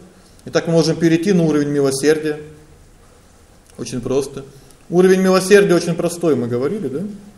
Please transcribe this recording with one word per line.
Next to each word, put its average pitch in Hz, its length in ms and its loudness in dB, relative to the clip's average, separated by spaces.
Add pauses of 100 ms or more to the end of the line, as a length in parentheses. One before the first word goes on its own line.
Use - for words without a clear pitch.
(440)
И 127 60 -16
так 156 160 -2
мы 165 80 -2
можем 160 220 2
перейти 165 360 0
на 175 120 2
уровень 147 240 0
милосердия. 143 720 0 (1400)
Очень 123 240 -10
просто. 135 420 -6 (460)
Уровень 185 320 4
милосердия 185 520 4
очень 170 200 0
простой, 165 400 -2
мы 120 140 -4
говорили, 143 400 -4
да? 135 140 -8 (360)